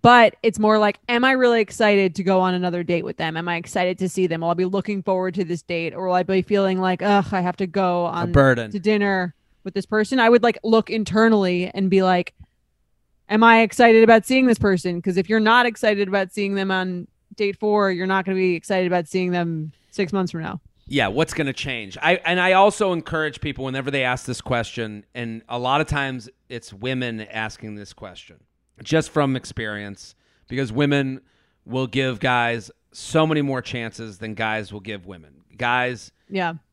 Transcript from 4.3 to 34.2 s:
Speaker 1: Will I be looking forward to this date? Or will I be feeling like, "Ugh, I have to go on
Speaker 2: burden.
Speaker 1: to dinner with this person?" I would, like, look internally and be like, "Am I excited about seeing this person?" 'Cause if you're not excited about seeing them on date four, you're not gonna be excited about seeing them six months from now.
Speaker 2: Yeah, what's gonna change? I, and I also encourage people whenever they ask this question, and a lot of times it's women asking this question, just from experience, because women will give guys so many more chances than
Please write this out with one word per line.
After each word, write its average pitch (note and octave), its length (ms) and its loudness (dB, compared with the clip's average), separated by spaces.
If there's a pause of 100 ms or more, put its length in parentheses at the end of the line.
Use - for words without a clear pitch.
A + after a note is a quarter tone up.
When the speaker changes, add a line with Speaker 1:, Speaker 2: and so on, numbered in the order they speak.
Speaker 1:
Will E3 80 0
I F3 40 2
be F#3 120 0
looking G3 360 -4
forward F#3 340 -2
to G3 80 -2
this E3 180 -6
date? E3 320 -6
Or F#3 120 -8
will F3+ 60 -2
I F3+ 120 2
be F#3+ 180 0
feeling G3 360 0
like, F#3 220 -2
"Ugh, G3+ 320 2
I F#3+ 80 0
have F3 160 -2
to G3 100 -4
go F3 380 -2
on F3 260 -4
Speaker 2:
burden. C3 420 4
Speaker 1:
to G3+ 60 -6
dinner G3 560 0 (300)
with F#3+ 80 -12
this G3 140 -6
person?" G#3+ 340 0
I A3+ 80 6
would, A#3 140 8
like, A#3 200 2
look A3+ 280 2
internally G3+ 840 2
and F#3+ 160 -2
be F#3+ 140 4
like, F#3 320 2 (960)
"Am G#3+ 120 4
I A3+ 200 8
excited A3+ 420 6
about A3+ 220 6
seeing C4 180 2
this A#3+ 140 4
person?" F3+ 420 0
'Cause F3 160 -2
if F#3 140 -2
you're A3 100 2
not A#3 240 4
excited G#3+ 420 0
about F#3+ 280 -2
seeing G3 200 -2
them G3 160 -2
on F#3 360 -4 (280)
date G3+ 240 -4
four, G#3 320 0
you're F#3 160 -4
not F#3+ 200 0
gonna F#3+ 100 -2
be F#3 200 0
excited F#3 300 -2
about F3 220 0
seeing F#3 220 -2
them E3 420 -4 (180)
six F#3+ 220 -4
months F#3 200 -2
from E3 100 -8
now. E3 180 -10 (260)
Speaker 2:
Yeah, B2+ 220 0
what's C#3 240 -2
gonna C#3 220 -4
change? A#2 480 -10
I, E3+ 140 2 (100)
and F3+ 120 0
I F#3 140 2
also G3 400 4
encourage D#3 480 -6
people C3+ 240 -8
whenever C3 260 -6
they C3+ 140 -2
ask B2+ 220 -4
this B2 160 -8
question, A2+ 720 -6
and A#2 340 -10
a B2 100 -8
lot B2+ 220 0
of D#3+ 60 0
times C3 420 -6 (220)
it's A#2 240 -14
women A#2+ 480 -6
asking A2 540 -10
this G2+ 180 -18
question, - 420 -20 (460)
just D#3 280 0
from C#3 260 0
experience, G#2 800 -12 (340)
because B2 240 -6
women C#3 480 0 (440)
will B2+ 220 -4
give B2+ 340 -4
guys A#2 500 -2 (220)
so - 340 0
many D#3 140 0
more C3+ 220 -4
chances A2+ 560 -10
than A2 160 -10